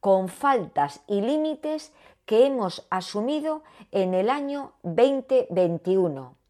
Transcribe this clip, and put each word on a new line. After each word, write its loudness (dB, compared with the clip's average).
con 2
faltas 0
y 0
límites -4
que 4
hemos -4
asumido -4
en 0
el 0
año -6
veinte 2
veintiuno. 0